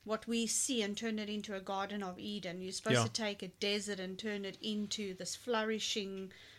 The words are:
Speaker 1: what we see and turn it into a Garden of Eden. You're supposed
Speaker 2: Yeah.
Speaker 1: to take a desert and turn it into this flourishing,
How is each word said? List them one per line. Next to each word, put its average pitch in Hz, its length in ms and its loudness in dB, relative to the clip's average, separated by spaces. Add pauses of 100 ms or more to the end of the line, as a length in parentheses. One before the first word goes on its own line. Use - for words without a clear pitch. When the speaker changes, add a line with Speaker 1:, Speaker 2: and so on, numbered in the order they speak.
Speaker 1:
what 214 220 -2
we 233 200 2
see 233 360 2
and 202 140 0
turn 220 220 0
it 208 100 -2
into 208 260 -4
a 190 60 -4
Garden 196 420 -2
of 180 160 -4
Eden. 185 440 -4
You're 185 100 -4
supposed - 240 4
Speaker 2:
Yeah. - 80 8
Speaker 1:
to 220 80 2
take 208 300 0
a 190 60 -4
desert 202 520 0
and 185 180 -4
turn 208 260 -2
it 190 160 -4
into 208 540 0
this 180 200 -6
flourishing, 214 960 0 (260)